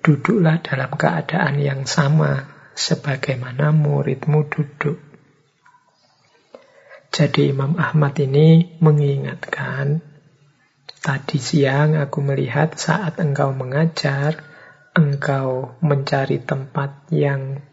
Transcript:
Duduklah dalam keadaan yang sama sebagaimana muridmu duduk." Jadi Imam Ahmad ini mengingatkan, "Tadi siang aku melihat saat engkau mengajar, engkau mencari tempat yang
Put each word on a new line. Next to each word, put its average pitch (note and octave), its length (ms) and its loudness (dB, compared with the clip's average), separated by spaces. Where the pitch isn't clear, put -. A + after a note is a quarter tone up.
Duduklah E3 600 2
dalam C3 320 -6
keadaan D3+ 680 -2
yang C3+ 240 -4
sama C#3+ 640 0
sebagaimana C3 960 -4
muridmu D3 800 0
duduk." - 480 -6
Jadi C#3+ 400 2
Imam C#3 240 -2
Ahmad D3 400 0
ini D#3+ 640 4
mengingatkan, C#3 1200 0
"Tadi C3+ 320 -4
siang C#3+ 640 2
aku - 180 -4
melihat C#3 560 0
saat F3+ 460 -4
engkau C#3 320 0
mengajar, C#3+ 880 -2
engkau C3+ 880 0
mencari C#3 580 0
tempat C#3 680 -6
yang C#3 480 -2